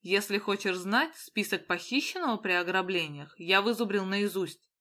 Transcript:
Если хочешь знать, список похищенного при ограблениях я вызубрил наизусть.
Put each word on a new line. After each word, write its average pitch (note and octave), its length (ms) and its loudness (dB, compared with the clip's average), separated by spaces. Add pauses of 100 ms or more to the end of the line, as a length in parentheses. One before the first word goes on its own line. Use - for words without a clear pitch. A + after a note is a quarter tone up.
Если G3 380 0
хочешь G3+ 400 -2
знать, A3+ 360 0
список - 520 -4
похищенного B3 720 -2
при F#3+ 140 -2
ограблениях F3 840 0
я F#3 220 4
вызубрил G3+ 460 2
наизусть. F#3+ 640 -2 (100)